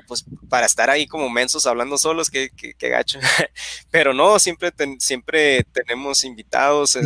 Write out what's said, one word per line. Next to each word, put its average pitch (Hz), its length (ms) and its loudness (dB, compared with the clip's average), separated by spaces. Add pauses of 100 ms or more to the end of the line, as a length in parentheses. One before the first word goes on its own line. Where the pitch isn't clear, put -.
pues, - 180 -8 (240)
para 120 160 2
estar 113 240 2
ahí 143 160 2
como 143 240 -6
mensos 127 380 0
hablando 123 320 -2
solos, 160 320 -2
qué, 135 260 -4
qué, 123 160 -16
qué 123 160 -6
gacho". 123 300 -2
<laughs> - 320 0 (400)
Pero 139 240 2
no, 190 240 6
siempre 175 320 -2
ten-, 139 280 -6
siempre 139 640 2 (100)
tenemos 131 500 -2
invitados, 135 720 0
en, 143 100 -2